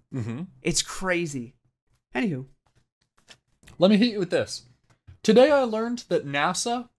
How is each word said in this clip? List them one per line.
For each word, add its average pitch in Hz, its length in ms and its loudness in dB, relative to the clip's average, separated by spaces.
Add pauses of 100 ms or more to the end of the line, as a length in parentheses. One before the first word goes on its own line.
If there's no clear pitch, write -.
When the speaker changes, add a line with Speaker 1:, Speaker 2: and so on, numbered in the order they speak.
(120)
Speaker 1:
Mm-hmm. 120 300 -6 (180)
Speaker 2:
It's - 220 -2
crazy. 165 720 -6 (640)
Anywho. 156 300 -4 (1300)
Speaker 1:
Let 190 140 4
me 208 40 6
hit 233 140 2
you 208 80 -6
with 180 120 -4
this. - 320 -2 (600)
Today 247 300 6
I 277 100 4
learned 233 460 -4
that 151 180 -2
nasa 180 600 -2 (100)